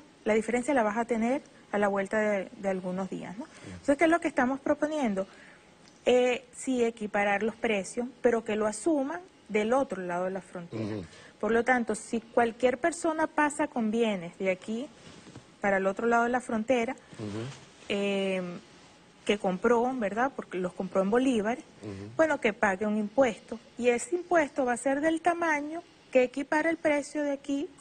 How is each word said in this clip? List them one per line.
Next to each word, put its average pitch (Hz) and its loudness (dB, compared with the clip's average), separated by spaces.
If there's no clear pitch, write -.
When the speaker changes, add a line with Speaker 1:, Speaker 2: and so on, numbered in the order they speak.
Speaker 1:
la 214 2
diferencia 240 0
la 247 4
vas 214 0
a 233 0
tener 240 0
a 208 -2
la 202 2
vuelta 196 0
de, 208 0
de 196 -4
algunos 185 -4
días, - -10
¿no? 262 -8
Speaker 2:
Ujú. - -20
Speaker 1:
Entonces, 101 0
¿qué 349 0
es 320 6
lo 330 4
que 339 -2
estamos 269 0
proponiendo? 285 0
Eh, 247 4
sí, 254 0
equiparar 208 0
los 220 -2
precios, 220 -4
pero 233 2
que 214 -2
lo 214 0
asuman 294 0
del 214 0
otro 262 0
lado 180 -4
de 185 -4
la 190 -8
frontera. 175 -10
Speaker 2:
Ujú. 107 -6
Speaker 1:
Por 214 0
lo 233 4
tanto, 233 0
si - -6
cualquier 240 0
persona 320 0
pasa 294 0
con 220 -2
bienes 208 -2
de 190 0
aquí 220 -6
para 196 2
el 190 2
otro 214 -2
lado 233 4
de 240 0
la 247 0
frontera, 233 0
Speaker 2:
Ujú. 107 -10
Speaker 1:
eh, 196 -2
que 208 0
compró, 226 2
¿verdad? 233 -2
Porque - -10
los 180 -4
compró 190 -2
en 196 0
bolívares, 240 2
Speaker 2:
Ujú. 101 -10
Speaker 1:
bueno, 302 2
que 214 2
pague 202 0
un 208 0
impuesto. 220 0
Y 240 2
ese 240 0
impuesto 320 0
va 240 2
a 233 -4
ser 277 0
del 320 2
tamaño 339 -2
que 254 6
equipara 302 0
el 320 0
precio 294 0
de 285 -2
aquí 277 -4